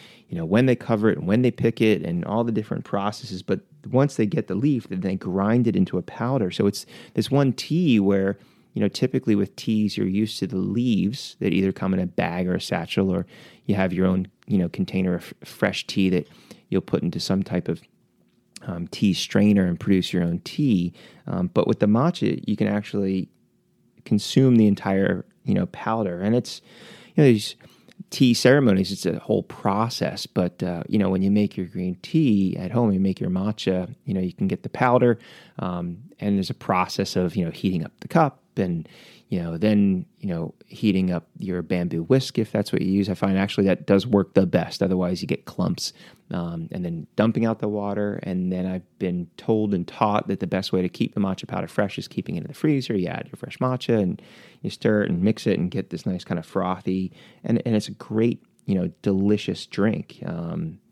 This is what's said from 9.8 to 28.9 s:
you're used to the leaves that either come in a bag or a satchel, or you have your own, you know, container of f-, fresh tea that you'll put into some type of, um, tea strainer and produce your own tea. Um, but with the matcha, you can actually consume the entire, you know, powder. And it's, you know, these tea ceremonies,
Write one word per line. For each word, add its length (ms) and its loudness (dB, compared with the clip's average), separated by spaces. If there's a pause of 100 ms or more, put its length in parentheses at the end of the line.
you're 100 0
used 320 -2
to 80 -2
the 100 -4
leaves 840 0
that 120 0
either 180 2
come 220 -4
in 60 0
a 80 -2
bag 400 -4
or 80 0
a 60 -4
satchel, 500 -2
or 160 -2 (380)
you 100 0
have 180 0
your 140 2
own, 200 0 (200)
you 100 0
know, 120 0
container 440 -2
of 300 -8
f-, 40 -20
fresh 380 -2
tea 240 2
that 180 0 (420)
you'll 120 0
put 220 -2
into 160 -4
some 240 -2
type 240 -4
of, 160 -6 (840)
um, 220 -8
tea 260 2
strainer 540 4
and 120 -2
produce 320 2
your 120 0
own 160 -2
tea. 520 0 (360)
Um, 260 -2
but 140 2
with 140 0
the 60 6
matcha, 600 2
you 80 0
can 120 0
actually 640 -2 (760)
consume 520 4
the 100 8
entire, 580 2 (200)
you 100 0
know, 140 0
powder. 540 -4
And 140 2
it's, 240 -4 (540)
you 100 6
know, 60 10
these 260 2 (540)
tea 240 4
ceremonies, 580 4